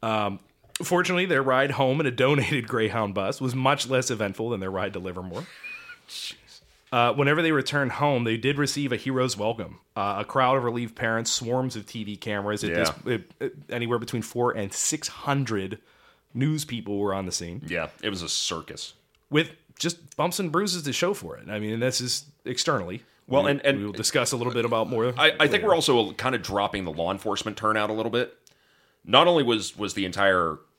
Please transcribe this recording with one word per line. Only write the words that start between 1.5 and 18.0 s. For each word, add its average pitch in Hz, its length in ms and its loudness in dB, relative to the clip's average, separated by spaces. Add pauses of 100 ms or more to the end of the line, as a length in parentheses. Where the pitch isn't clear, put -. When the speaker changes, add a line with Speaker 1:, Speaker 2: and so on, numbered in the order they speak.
Speaker 1:
home 135 280 2
in 160 60 2
a 135 60 0
donated 127 560 2
Greyhound 110 460 0
bus 98 280 -2
was 127 140 -2
much 135 320 2
less 127 240 0
eventful 110 380 -2
than 113 100 -2
their 95 120 -4
ride 95 220 -4
to 98 60 -6
Livermore. 92 460 -8 (640)
Speaker 2:
Jeez. - 260 -12 (560)
Speaker 1:
Uh, 120 220 4
whenever 143 280 2
they 160 120 4
returned 139 400 0
home, 139 320 0
they 113 100 0
did 131 220 0
receive 143 340 -2
a 120 60 -2
hero's 127 400 -2
welcome. 107 420 -4 (160)
Uh, 101 240 0
a 107 60 -4
crowd 131 320 2
of 127 80 -2
relieved 120 300 -4
parents, 117 360 0
swarms 127 460 -2
of 104 80 -12
T 113 180 -10
V 104 140 -10
cameras. 104 480 -4
At - 60 0
Speaker 2:
Yeah. 85 80 0
Speaker 1:
this, 82 120 2 (140)
it, 117 340 -2
it, 135 140 -4 (160)
anywhere 120 280 0
between 117 240 -4
four 120 300 0
and 101 220 -4
six - 340 -2
hundred 110 720 -2 (540)
news 147 320 0
people 104 320 -6
were 101 160 0
on 98 120 -2
the 90 60 -6
scene. 87 340 -8
Speaker 2:
Yeah, 82 220 -4 (160)